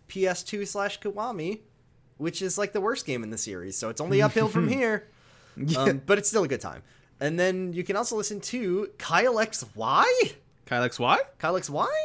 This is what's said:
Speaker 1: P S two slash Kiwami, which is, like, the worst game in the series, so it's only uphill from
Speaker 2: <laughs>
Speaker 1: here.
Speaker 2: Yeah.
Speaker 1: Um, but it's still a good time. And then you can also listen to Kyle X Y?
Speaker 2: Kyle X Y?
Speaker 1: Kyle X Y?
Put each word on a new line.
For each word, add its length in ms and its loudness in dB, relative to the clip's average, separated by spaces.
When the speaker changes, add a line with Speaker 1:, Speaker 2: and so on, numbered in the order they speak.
Speaker 1:
P 200 0
S 160 -2
two 220 -6
slash 340 -4
Kiwami, 600 -6
which 240 -4
is, 160 -2
like, 160 -2
the 80 0
worst 240 -2
game 180 -4
in 80 -8
the 60 -8
series, 400 -8
so 120 -4
it's 120 -6
only 200 4
uphill 260 4
from 200 2
Speaker 2:
<laughs> 100 0
Speaker 1:
here. 300 0
Speaker 2:
Yeah. 220 0
Speaker 1:
Um, 260 2
but 120 6
it's 120 -2
still 140 4
a 40 0
good 140 -2
time. 220 -10
And 200 0
then 340 0
you 100 -4
can 120 -2
also 200 -2
listen 260 -4
to 560 -2
Kyle 420 2
X 260 -2
Y? 380 4
Speaker 2:
Kyle 180 0
X 160 -2
Y? 200 4
Speaker 1:
Kyle 180 0
X 120 -6
Y? 200 0